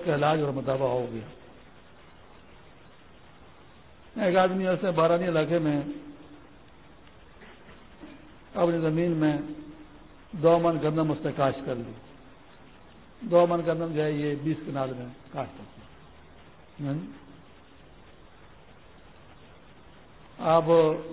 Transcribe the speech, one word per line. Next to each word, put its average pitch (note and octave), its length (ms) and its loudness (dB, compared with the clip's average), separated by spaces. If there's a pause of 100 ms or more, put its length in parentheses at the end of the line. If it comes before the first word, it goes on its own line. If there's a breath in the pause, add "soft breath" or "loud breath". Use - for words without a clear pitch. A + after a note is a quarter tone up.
کا F3 100 0
علاج D3 260 2
اور C#3+ 100 0
مداوع C3 380 -2
ہو B2 240 -2
گیا۔ A2+ 140 -10 (3000)
ایک F3+ 120 2
آدمی F#3 300 2
ایسے F#3 240 0
بارانی E3+ 360 4
علاقے D#3+ 320 2
میں D3+ 200 0 (2750)
اپنی E3+ 260 0
زمین E3 320 0
میں D#3 240 2 (960)
دو E3 260 4
من E3+ 240 0
گندم D#3 280 0
اس - 120 -4
نے D3 120 -2
کاشت C3+ 300 0
کر B2+ 100 -4
لی۔ A#2 180 -10 (1300)
دو F3 260 4
من E3+ 200 0
گندم E3 260 -2
جو D3+ 100 0
ہے D3+ 80 0
یہ D3 180 -2 (140)
بیس D#3 220 -2
کنال C3+ 320 -4
میں B2 80 -12 (260)
کاشت - 280 -8
ہوتی - 200 -20 (1080)
ہے۔ C#3 80 -2 (3500)
اب E3 140 6 (480)